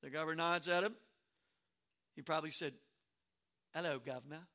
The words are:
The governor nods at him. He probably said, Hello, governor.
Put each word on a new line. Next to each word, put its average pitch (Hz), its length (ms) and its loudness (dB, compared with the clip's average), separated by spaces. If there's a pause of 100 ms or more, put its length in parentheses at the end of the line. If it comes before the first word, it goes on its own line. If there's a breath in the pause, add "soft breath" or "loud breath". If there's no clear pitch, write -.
The 143 80 -12
governor 156 260 0
nods 170 320 2
at 175 160 6
him. 220 120 0 (1200)
He - 60 -12
probably 156 300 0
said, 147 220 -2 (1000)
Hello, 156 260 -2
governor. 135 560 -10